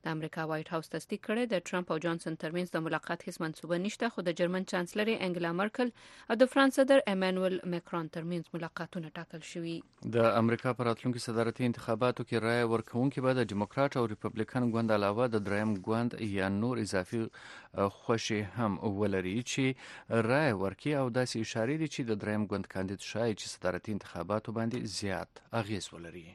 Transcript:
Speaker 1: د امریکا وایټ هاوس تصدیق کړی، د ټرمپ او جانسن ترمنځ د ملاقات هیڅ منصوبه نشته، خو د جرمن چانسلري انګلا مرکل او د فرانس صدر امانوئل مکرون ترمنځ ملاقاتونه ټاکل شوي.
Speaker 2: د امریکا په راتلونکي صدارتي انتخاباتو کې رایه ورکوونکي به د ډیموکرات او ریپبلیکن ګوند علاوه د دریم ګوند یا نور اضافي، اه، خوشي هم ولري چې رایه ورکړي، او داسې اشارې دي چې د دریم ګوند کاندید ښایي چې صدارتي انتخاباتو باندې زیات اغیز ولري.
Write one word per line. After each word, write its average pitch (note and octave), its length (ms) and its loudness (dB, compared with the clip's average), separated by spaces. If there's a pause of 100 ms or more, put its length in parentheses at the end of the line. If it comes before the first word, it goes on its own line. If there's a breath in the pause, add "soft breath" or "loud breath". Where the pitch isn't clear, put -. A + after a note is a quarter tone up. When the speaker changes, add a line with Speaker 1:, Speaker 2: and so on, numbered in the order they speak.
Speaker 1:
د D#3+ 40 -2
امریکا D#3+ 360 -4
وایټ D#3 260 -4
هاوس E3 200 -2
تصدیق E3 360 -6
کړی، A#3 240 0
د F3+ 160 2
ټرمپ F3+ 260 -2
او D#3+ 60 2
جانسن E3 440 -2
ترمنځ E3+ 300 -2
د E3 120 0
ملاقات D#3+ 420 -2
هیڅ F3+ 140 -10
منصوبه D#3+ 440 -2
نشته، A#3 280 -2
خو F#3 140 -6
د E3 120 0
جرمن F3+ 340 0
چانسلري G3+ 440 0
انګلا F3 360 -2
مرکل G#3+ 380 0 (400 loud breath)
او A3+ 120 2
د B3 100 8
فرانس C4+ 280 6
صدر C4+ 260 8
امانوئل F#3 580 2
مکرون E3+ 520 -4
ترمنځ E3+ 380 -6
ملاقاتونه E3 600 -6
ټاکل E3 320 -12
شوي. E3+ 260 -6 (420)
Speaker 2:
د A#2 120 8 (140)
امریکا A#2 300 2
په A#2+ 180 0
راتلونکي B2 340 -2
صدارتي A#2 460 0
انتخاباتو A#2+ 580 0
کې A#2 80 0 (100)
رایه A#2 280 4
ورکوونکي B2+ 520 0
به C3 140 4
د G#2+ 100 0
ډیموکرات G#2+ 460 0
او A#2+ 100 2
ریپبلیکن A2 640 -2
ګوند A2 280 2
علاوه G#2 360 2
د G#2 140 0
دریم G#2+ 260 2 (160)
ګوند A#2 260 0 (200)
یا F#2+ 240 2
نور A#2 260 0
اضافي، G2+ 400 0
اه، - 640 -4
خوشي A2 520 0 (160)
هم A2+ 160 2 (300)
ولري F#2+ 400 0
چې - 220 -2 (680 loud breath)
رایه C#3 240 4
ورکړي، F#2+ 400 -2
او C3+ 160 2
داسې B2 260 0
اشارې A2+ 400 0
دي D#3+ 120 -2
چې - 140 -6
د G#2+ 220 -2
دریم G#2+ 220 0
ګوند G2 280 -4
کاندید F#2+ 260 -2
ښایي A2 340 0
چې - 200 -8
صدارتي F2+ 380 -2
انتخاباتو G2+ 680 -4
باندې A#2 400 -4
زیات F#2 540 -6
اغیز G#2+ 420 -4
ولري. E2+ 400 -16